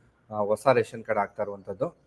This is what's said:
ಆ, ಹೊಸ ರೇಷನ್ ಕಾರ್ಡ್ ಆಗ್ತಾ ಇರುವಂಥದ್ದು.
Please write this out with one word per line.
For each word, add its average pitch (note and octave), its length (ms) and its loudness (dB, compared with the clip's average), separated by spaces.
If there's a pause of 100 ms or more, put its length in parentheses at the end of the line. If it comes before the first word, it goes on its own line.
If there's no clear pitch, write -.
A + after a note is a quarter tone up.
(320)
ಆ, G#2+ 60 -6
ಹೊಸ G#2 360 0
ರೇಷನ್ A#2 300 0
ಕಾರ್ಡ್ G#2+ 180 0
ಆಗ್ತಾ G2+ 220 -4
ಇರುವಂಥದ್ದು. G2+ 640 -6